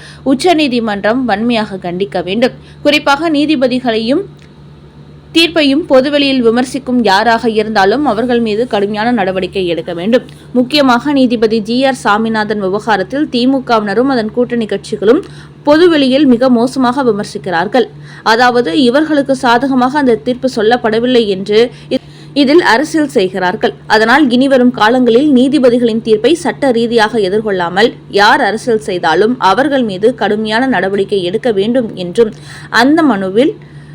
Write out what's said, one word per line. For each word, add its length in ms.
உச்சநீதிமன்றம் 1040
வன்மையாக 520
கண்டிக்க 460
வேண்டும். 300
குறிப்பாக, 480
நீதிபதிகளையும் 920
தீர்ப்பையும் 540
பொதுவெளியில் 600
விமர்சிக்கும் 560
யாராக 480
இருந்தாலும் 560
அவர்கள் 340
மீது 260
கடுமையான 440
நடவடிக்கை 560
எடுக்க 280
வேண்டும். 280
முக்கியமாக 600
நீதிபதி 480
ஜி 240
ஆர் 100
சாமிநாதன் 640
விவகாரத்தில் 760
திமுகவினரும் 760
அதன் 260
கூட்டணி 340
கட்சிகளும் 560
பொதுவெளியில் 640
மிக 220
மோசமாக 540
விமர்சிக்கிறார்கள். 800
அதாவது, 600
இவர்களுக்கு 520
சாதகமாக 640
அந்த 160
தீர்ப்பு 420
சொல்லப்படவில்லை 680
என்று 440
இ-, 60
இதில் 260
அரசியல் 480
செய்கிறார்கள். 680
அதனால் 440
இனிவரும் 400
காலங்களில் 640
நீதிபதிகளின் 680
தீர்ப்பை 320
சட்ட 360
ரீதியாக 480
எதிர்கொள்ளாமல் 760
யார் 300
அரசியல் 380
செய்தாலும் 600
அவர்கள் 440
மீது 320
கடுமையான 520
நடவடிக்கை 580
எடுக்க 280
வேண்டும் 420
என்றும் 380
அந்த 320
மனுவில் 520